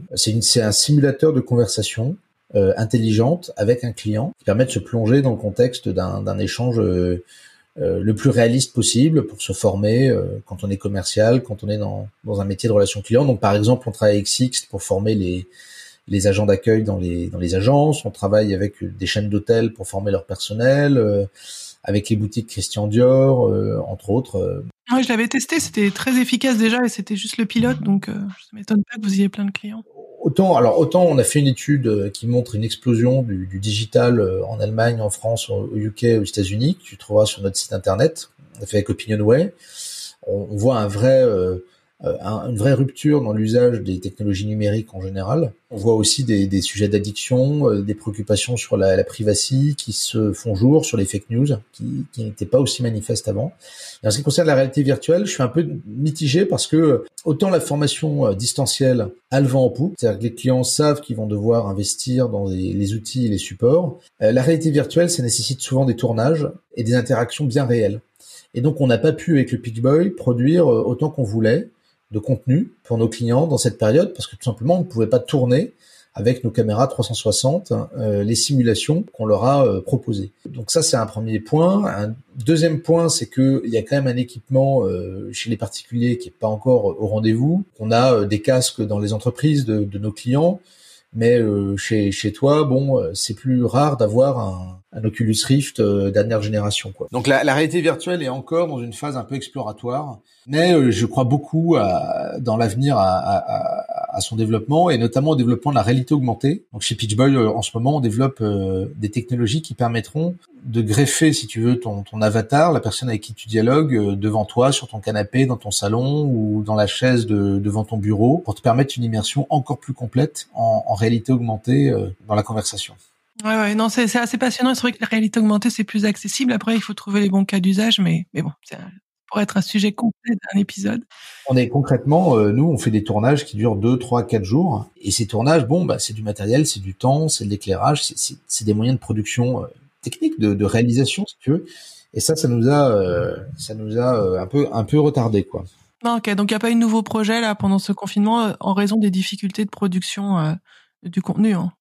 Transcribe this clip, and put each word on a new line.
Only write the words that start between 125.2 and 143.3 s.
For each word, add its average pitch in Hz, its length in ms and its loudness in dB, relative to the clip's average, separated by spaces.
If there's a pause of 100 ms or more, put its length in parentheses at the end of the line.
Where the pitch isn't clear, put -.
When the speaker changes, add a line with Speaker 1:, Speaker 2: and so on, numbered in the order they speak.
Speaker 2:
augmentée, 214 300 2
c'est 214 140 -2
plus 208 220 -2
accessible. 214 480 -2
Après, 220 200 -2
il 226 80 0
faut 208 120 -8
trouver 202 280 -2
les 202 80 2
bons 196 160 2
cas 196 140 -2
d'usage, 196 400 2
mais, 170 340 0
mais - 80 -4
bon, 151 100 -6 (120)
ça - 140 -18 (500)
pourrait 208 160 -2
être 202 140 -4
un 190 40 2
sujet 208 300 0
complet 233 420 -4
d'un 202 260 -4
épisode. 202 420 -4 (460)
Speaker 1:
On 131 80 2
est 123 140 2
concrètement, 143 640 2
euh, 107 160 4
nous, 127 140 2
on 160 120 2
fait 117 140 -2
des 107 120 2
tournages 120 420 0
qui - 100 -14
durent 110 200 0
deux, 117 240 2
trois, 120 260 -2
quatre 107 180 -2
jours. 117 440 0 (120)
Et 101 120 -6
ces 104 160 -2
tournages, 127 400 2
bon, 165 180 0
bah, - 140 -2
c'est - 140 -8
du 110 100 -10
matériel, 107 420 0
c'est 104 160 -6
du 95 140 -10
temps, 147 340 0
c'est - 160 -4
de 101 40 -2
l'éclairage, 101 540 0
c'est, - 140 -6
c'est, - 200 -6 (100)
c'est - 180 -6
des 107 80 4
moyens 117 240 0
de - 40 -8
production, 120 640 -2
euh, - 40 -12 (340)
technique, - 380 -4
de, 104 160 2
de 101 100 0
réalisation, 123 640 2
si - 120 -16
tu 131 120 -2
veux. 185 140 -2 (500)
Et 110 60 -6
ça, 160 140 0
ça 151 120 -2
nous 120 220 2
a, 143 200 4
euh, 90 460 0 (220)